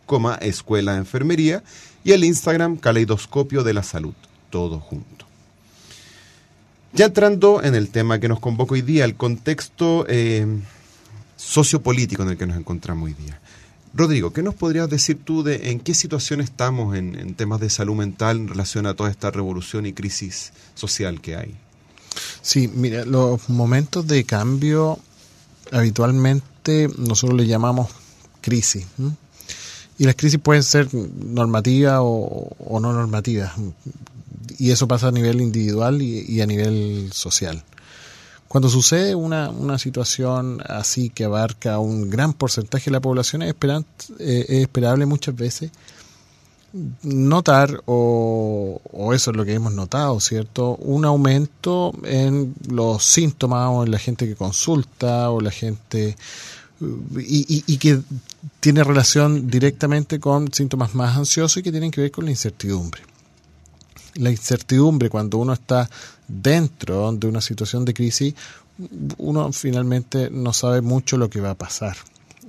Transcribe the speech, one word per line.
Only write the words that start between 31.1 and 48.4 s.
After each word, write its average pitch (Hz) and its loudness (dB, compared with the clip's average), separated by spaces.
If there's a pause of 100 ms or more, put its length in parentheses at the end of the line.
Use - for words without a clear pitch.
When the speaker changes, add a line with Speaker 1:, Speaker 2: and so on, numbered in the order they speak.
Speaker 2:
o, - -2
o 110 -4
no 120 0
normativas, 110 -2 (1080)
y 123 2
eso 123 2
pasa 123 2
a 123 2
nivel 120 2
individual 113 0
y, 113 -4
y 110 0
a 107 2
nivel 104 -2
social. 85 -4 (840)
Cuando 131 4
sucede 170 2
una, 160 -2
una 131 -4
situación 127 -2
así 110 -2
que - -6
abarca 107 -2
un 107 -2
gran 143 0
porcentaje 127 -4
de 143 -2
la 131 2
población, 127 -2
es 165 -4
esperan-, 151 -2 (320)
eh, 123 0
es 135 2
esperable 131 2
muchas 143 -2
veces 120 -6 (1300)
notar, 139 4
o, 113 0 (100)